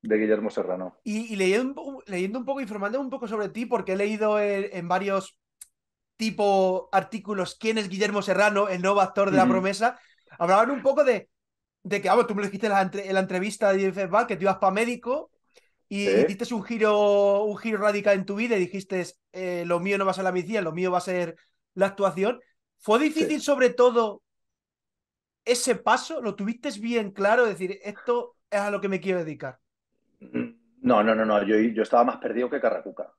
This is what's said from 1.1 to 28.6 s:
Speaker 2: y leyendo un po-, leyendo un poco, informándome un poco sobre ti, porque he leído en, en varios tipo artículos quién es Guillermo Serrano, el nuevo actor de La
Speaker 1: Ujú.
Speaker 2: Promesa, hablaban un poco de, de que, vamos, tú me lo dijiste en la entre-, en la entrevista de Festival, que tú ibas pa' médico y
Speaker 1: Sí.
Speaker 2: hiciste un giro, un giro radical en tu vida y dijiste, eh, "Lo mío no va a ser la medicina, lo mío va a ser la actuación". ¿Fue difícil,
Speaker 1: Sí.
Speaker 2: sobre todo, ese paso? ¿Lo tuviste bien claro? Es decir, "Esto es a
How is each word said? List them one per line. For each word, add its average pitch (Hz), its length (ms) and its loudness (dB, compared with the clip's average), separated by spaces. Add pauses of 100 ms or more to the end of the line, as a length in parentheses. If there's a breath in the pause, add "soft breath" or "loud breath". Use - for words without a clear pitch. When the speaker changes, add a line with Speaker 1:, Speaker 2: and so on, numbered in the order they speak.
Speaker 2:
y - 20 -6
leyendo 240 460 0
un 269 160 -12
po-, 254 100 -18
leyendo 196 320 -4
un 233 60 -10
poco, 277 160 -6
informándome 214 420 -6
un 262 60 -8
poco 240 180 -10
sobre 208 220 -4
ti, 226 160 -8
porque 190 280 -2
he 190 40 -2
leído 214 420 0
en, 202 320 -2
en 175 160 -10
varios 190 500 -2 (800)
tipo 196 760 0
artículos 190 640 -4
quién 220 220 -2
es 202 120 -4
Guillermo 202 320 -2
Serrano, 202 480 2
el 180 120 -4
nuevo 196 200 2
actor 196 300 2
de - 60 4
La 185 100 6
Speaker 1:
Ujú. - 20 4
Speaker 2:
Promesa, 196 500 0 (380 soft breath)
hablaban 196 340 4
un 269 100 -4
poco 269 240 4
de, 220 240 0 (540)
de 196 180 -4
que, 180 80 0
vamos, 240 180 4
tú 214 80 -4
me 208 60 -2
lo 202 60 -2
dijiste 202 200 -4
en 208 60 2
la 196 80 4
entre-, 190 260 -4
en 190 60 -2
la 190 80 2
entrevista 196 520 0
de 190 200 0
Festival, 196 340 0
que 202 100 -2
tú 165 60 -4
ibas 190 140 2
pa' 190 140 4
médico 240 600 -4 (580 soft breath)
y 202 200 -2
Speaker 1:
Sí. - 20 2 (100)
Speaker 2:
hiciste 202 320 -2
un 202 100 -6
giro, 208 800 2
un 208 140 -4
giro 220 220 -4
radical 202 380 2
en 190 80 -4
tu 202 100 -6
vida 226 220 -2
y - 40 0
dijiste, 185 440 -6 (280)
eh, 180 340 -6
"Lo 175 120 0
mío 196 180 0
no 196 80 0
va 190 60 2
a 180 40 -2
ser 190 100 -4
la 185 80 0
medicina, 185 280 -2
lo 160 120 -4
mío 180 180 -2
va 180 80 2
a - 20 -2
ser 180 360 -4 (380 soft breath)
la 190 120 2
actuación". 196 520 -2 (400 soft breath)
¿Fue 220 200 2
difícil, 311 420 0
Speaker 1:
Sí. - 20 -10
Speaker 2:
sobre 254 280 4
todo, 240 520 2 (1200)
ese 240 300 2
paso? 254 460 0
¿Lo 208 140 -4
tuviste 233 440 -4
bien 226 320 -2
claro? 214 340 4
Es 214 120 0
decir, 185 260 -6
"Esto 240 540 -4 (120)
es 202 100 -2
a 202 120 -2